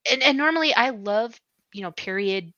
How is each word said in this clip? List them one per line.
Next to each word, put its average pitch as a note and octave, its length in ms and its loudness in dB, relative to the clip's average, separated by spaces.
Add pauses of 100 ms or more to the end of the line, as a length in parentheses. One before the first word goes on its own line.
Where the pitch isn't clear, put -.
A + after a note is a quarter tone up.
(120)
and, C4 120 0
and C#4 140 4
normally D#4 360 2
I B3 180 2
love, G#3+ 480 -4 (340)
you G3+ 100 -12
know, F3 80 -8
period F#3+ 680 -4